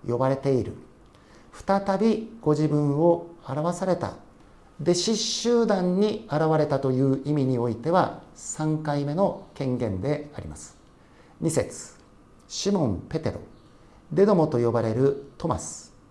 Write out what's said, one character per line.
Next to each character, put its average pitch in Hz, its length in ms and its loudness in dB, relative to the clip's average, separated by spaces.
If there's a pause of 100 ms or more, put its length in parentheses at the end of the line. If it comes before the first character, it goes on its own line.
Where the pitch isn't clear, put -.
呼 120 100 0
ば 131 120 2
れ 135 60 2
て 135 160 0
い 123 120 2
る。 - 100 -8 (800)
再 196 300 0 (160)
び 220 420 0
ご 151 120 2
自 151 140 2
分 147 300 0
を 170 300 4 (200)
表 170 300 -4
さ 190 80 -6
れ 180 100 2
た。 - 200 -4 (640)
弟 175 140 4
子 208 220 0
集 233 500 2
団 180 320 2
に 214 320 0
現 151 100 2 (160)
れ 151 80 2
た 143 140 0
と 135 120 0
い 127 120 2
う 135 220 2
意 147 80 0
味 143 120 2
に 127 140 2
お 120 100 0
い 110 60 -2
て 120 160 -4
は 180 320 2 (100)
三 - 460 -4
回 143 260 -2
目 143 80 -4
の 185 400 0
権 127 240 -4
限 101 240 -4
で 139 340 -4
あ - 60 -10
り 85 60 -12
ま 76 80 -12
す。 - 200 -20 (640)
二 156 120 0
節、 - 420 -4 (540)
シ - 240 -4
モ 175 160 2
ン・ 87 200 -4
ペ 160 120 -6
テ - 120 -4
ロ、 - 100 -10 (680)
デ 175 140 4
ド 208 80 6
モ 160 140 4
と 123 100 0
呼 120 140 2
ば 117 100 2
れ 113 140 0
る 139 420 0
ト 170 100 -4
マ - 120 -2
ス、 - 340 -16 (180)